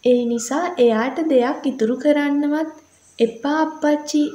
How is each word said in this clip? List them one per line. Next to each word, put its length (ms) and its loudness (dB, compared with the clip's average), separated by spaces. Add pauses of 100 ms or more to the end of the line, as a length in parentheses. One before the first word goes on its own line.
ඒ 220 4
නිසා 400 -2 (120)
එයාට 400 2 (100)
දෙයක් 380 0
ඉතුරු 320 -2
කරන්නවත් 720 0 (500)
එපා 400 0
අප්පච්චි. 640 0 (120)